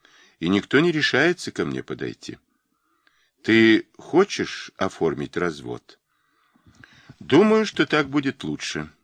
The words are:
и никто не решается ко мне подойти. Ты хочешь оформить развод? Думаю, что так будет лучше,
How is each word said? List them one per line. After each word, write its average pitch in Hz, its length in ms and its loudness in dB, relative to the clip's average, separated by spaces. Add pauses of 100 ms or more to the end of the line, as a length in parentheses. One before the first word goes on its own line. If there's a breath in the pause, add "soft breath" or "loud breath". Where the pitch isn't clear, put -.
(400 soft breath)
и 82 80 -4
никто 101 320 0
не 175 120 2
решается 156 600 -2
ко 92 140 -4
мне 65 180 -8
подойти. 62 540 -12 (1080)
Ты 113 440 6 (100)
хочешь - 800 -2
оформить 73 600 -4
развод? 71 640 -8 (1200 soft breath)
Думаю, 214 460 4
что 170 200 -2
так 151 240 -2
будет 139 340 -4
лучше, 76 460 -8 (140)